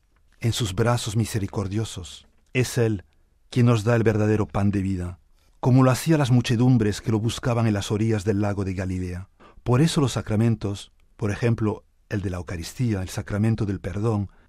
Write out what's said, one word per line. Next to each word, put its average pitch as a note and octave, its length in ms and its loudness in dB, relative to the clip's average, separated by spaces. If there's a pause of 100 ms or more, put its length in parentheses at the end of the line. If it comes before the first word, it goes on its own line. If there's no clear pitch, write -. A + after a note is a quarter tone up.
(420)
en A#2 100 2
sus G2 240 -4
brazos A2+ 400 0
misericordiosos. G2+ 1120 -4 (240)
Es B2+ 260 -2
Él A2 280 0 (460)
quien B2 140 4
nos A#2 180 4
da A#2 140 4
el A2+ 60 2
verdadero G#2+ 440 2
pan G2+ 240 0
de G2 100 0
vida, F#2 380 -4 (400)
como C3 240 6
lo B2+ 80 6
hacía D#3 260 2
las C3 140 0
muchedumbres A#2+ 720 2
que - 100 -4
lo A2 80 2
buscaban A#2 480 -2
en G#2+ 60 0
las G2+ 180 -4
orillas A2 320 0
del G#2 160 0
lago G2+ 240 -2
de F#2 100 -4
Galilea. F#2 560 -6 (340)
Por A#2+ 180 2
eso E3 180 2
los C3 140 0
sacramentos, G#2+ 800 -2 (240)
por G2+ 140 -2
ejemplo, A2 520 -2 (240)
el G2+ 140 -4
de G2 80 -4
la F2+ 80 -6
Eucaristía, F#2 640 -4
el F2 80 -8
sacramento G#2+ 560 -2
del F#2+ 160 -4
perdón G2+ 480 -4 (200)